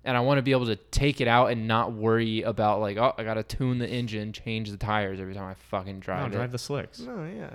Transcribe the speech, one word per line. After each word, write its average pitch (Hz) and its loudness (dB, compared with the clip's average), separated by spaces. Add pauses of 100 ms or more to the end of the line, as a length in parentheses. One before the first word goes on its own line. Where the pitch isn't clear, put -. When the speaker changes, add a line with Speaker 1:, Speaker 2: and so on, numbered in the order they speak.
Speaker 1:
And 127 2
I - 4
wanna 135 4
be 131 2
able 127 4
to 110 0
take - 0
it 120 2
out 120 8
and 113 -2
not 113 2
worry 110 2
about, 107 2
like, 101 -2
"Oh, 117 4
I 113 -6
gotta 110 -2
tune 127 -2
the 120 -4
engine, 107 -4
change 110 -6
the 101 -10
tires 101 -2
every 95 -8
time 98 -10
I 95 -10
fucking 95 -6
drive 92 -4
Speaker 2:
No, 95 -2
Speaker 1:
it." 98 -6
Speaker 2:
drive 120 -2
the 123 -4
slicks. - -8
Speaker 3:
No, 240 -10
yeah, 202 -12